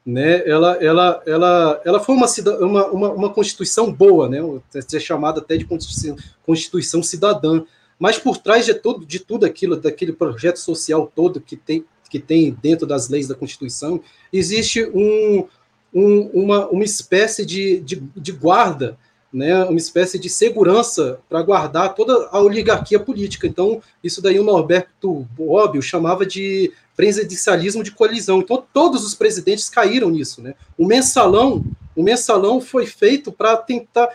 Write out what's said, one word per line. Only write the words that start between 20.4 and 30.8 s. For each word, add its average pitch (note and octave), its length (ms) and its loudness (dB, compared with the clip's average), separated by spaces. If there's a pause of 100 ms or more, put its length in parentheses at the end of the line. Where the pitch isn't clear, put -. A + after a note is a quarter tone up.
pra D#3+ 120 -2
guardar F3 540 0
toda A#3 380 0
a G3+ 80 0
oligarquia G#3 580 2
política. G3+ 480 -6
Então, G#3 340 -2 (220)
isso F3 180 -8
daí F#3+ 200 2
o G#3 40 2
Norberto F3 920 0
Bobbio D#3+ 440 2
chamava F3 460 -2
de F#3+ 460 -4 (240)
presidencialismo G3 880 0
de G3 80 -12
coalizão. G#3+ 480 0
Então, A#3 320 -2
todos C4+ 320 2
os G3+ 100 -8
presidentes G#3 540 -2
caíram A3 420 0
nisso, D3 320 -6
né? C3 120 -14 (220)
O E3 100 2